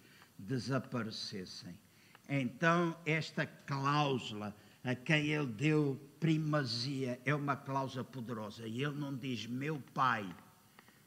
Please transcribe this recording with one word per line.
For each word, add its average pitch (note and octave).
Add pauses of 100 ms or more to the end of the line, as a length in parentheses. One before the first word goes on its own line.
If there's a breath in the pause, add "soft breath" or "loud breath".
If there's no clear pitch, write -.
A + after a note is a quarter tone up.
(380 loud breath)
desaparecessem. G#2+ (520 loud breath)
Então, E3 (100)
esta D#3
cláusula C3+ (280 loud breath)
a B2
quem D3
ele D3+
deu C#3+ (200)
primazia C#3
é C#3+
uma C#3
cláusula C3+
poderosa. A2+
E A#2
ele C#3+
não C#3+
diz, A#2
"Meu C3+ (140)
Pai." A2+ (720 loud breath)